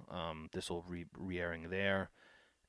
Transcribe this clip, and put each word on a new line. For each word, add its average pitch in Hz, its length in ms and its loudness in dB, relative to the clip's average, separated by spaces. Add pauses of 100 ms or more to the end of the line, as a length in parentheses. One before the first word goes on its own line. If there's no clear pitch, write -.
(100)
Um, 80 420 -4
this 92 160 -2
will 85 180 -2
re-, 87 200 -4 (100)
re-airing 87 540 -2
there. 98 400 4 (580)